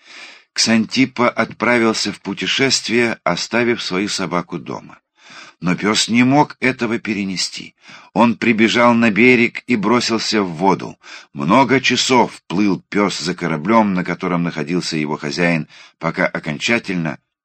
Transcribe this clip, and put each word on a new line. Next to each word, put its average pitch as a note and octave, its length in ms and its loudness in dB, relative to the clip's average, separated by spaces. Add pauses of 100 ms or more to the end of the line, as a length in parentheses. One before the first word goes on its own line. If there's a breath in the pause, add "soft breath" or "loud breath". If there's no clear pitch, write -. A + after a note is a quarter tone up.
(520 loud breath)
Ксантипа A2+ 760 2
отправился A2+ 840 0
в - 80 -16
путешествие, A#2 1040 -2
оставив A2 580 0
свою F#2+ 260 -2
собаку F2 500 -4
дома. A#1 420 -14 (600 loud breath)
Но F2 160 0
пёс G2+ 320 0
не A#2 160 4
мог C#3+ 360 2
этого A#2+ 380 -2
перенести. F#2+ 760 -6 (380 loud breath)
Он A#2 240 2
прибежал A2+ 580 4
на A#2 160 4
берег A#2 560 4
и B2 100 0
бросился A2 640 0
в F#2 120 -2
воду. E2+ 440 0 (340 loud breath)
Много A2 480 2
часов B2+ 680 0
плыл F#2 420 0
пёс G2 300 -2
за E2 160 -4
кораблём, F#2 600 0
на F2+ 100 -2
котором F2 380 -2
находился D#2+ 540 -4
его D2+ 200 -4
хозяин, D#2 520 -2 (300 loud breath)
пока E2+ 280 -2
окончательно E2+ 920 -4 (260)